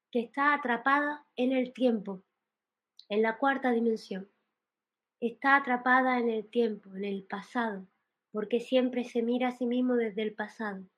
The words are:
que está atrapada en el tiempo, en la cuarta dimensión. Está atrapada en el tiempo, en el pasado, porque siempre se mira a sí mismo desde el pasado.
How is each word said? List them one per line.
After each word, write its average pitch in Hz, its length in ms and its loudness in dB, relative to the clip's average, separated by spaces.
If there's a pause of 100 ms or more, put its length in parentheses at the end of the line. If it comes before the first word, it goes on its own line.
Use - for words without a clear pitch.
(100)
que 240 100 -2
está 277 320 0
atrapada 285 720 0 (100)
en 262 160 2
el 247 200 0
tiempo, 208 500 0 (840)
en 214 140 0
la 226 160 0
cuarta 262 340 0
dimensión. 220 580 -2 (880)
Está 269 360 2
atrapada 254 640 2
en 233 120 2
el 214 200 -4
tiempo, 214 460 -2
en 196 80 -6
el 196 200 -6
pasado, 202 640 -6 (440)
porque 214 280 -2
siempre 247 440 0
se 240 180 -2
mira 247 260 0
a 247 80 -4
sí 254 100 -2
mismo 247 300 0
desde 220 260 -2
el 214 120 -4
pasado. 208 500 -8 (140)